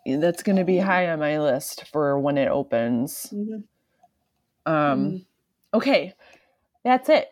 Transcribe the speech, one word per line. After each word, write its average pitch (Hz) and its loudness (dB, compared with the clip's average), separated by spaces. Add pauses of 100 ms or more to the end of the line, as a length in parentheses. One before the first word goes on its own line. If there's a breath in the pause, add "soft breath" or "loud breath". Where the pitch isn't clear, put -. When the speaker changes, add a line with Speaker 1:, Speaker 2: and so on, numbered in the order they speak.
Speaker 1:
That's 156 0
gonna 190 2
be 185 2
Speaker 2:
Yeah. 180 2
Speaker 1:
high 180 0
on 160 -4
my 151 -2
list 147 -2
for 143 0
when 143 0
it 135 0
opens. 120 -2
Speaker 2:
Mm-hmm. 214 -8 (1040)
Speaker 1:
Um, 147 2
Speaker 2:
Mm-hmm. 151 -2 (600)
Speaker 1:
okay, 202 0 (720 soft breath)
that's 254 2
it. 302 4